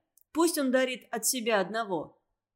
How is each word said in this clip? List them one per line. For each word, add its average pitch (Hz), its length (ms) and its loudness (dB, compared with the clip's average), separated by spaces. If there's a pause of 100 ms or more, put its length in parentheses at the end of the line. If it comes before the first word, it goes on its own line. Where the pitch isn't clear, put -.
(300)
пусть 330 280 2
он 269 120 0
дарит 254 400 0
от 226 160 -4
себя 226 320 0
одного», 196 640 -4 (340)